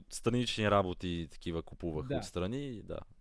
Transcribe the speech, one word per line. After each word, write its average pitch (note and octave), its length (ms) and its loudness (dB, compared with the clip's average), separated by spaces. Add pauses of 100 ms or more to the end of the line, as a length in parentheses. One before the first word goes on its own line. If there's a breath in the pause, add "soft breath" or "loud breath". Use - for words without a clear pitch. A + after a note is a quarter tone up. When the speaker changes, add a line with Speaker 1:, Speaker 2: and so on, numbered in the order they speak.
(100)
Speaker 1:
странични A#2 600 2
работи F#2 380 4
и E2+ 200 -2
такива E2 340 -4
купувах D#2 460 -4
Speaker 2:
Да. C3+ 100 0
Speaker 1:
отстрани, A2+ 640 -4
да. F2 160 -8 (220)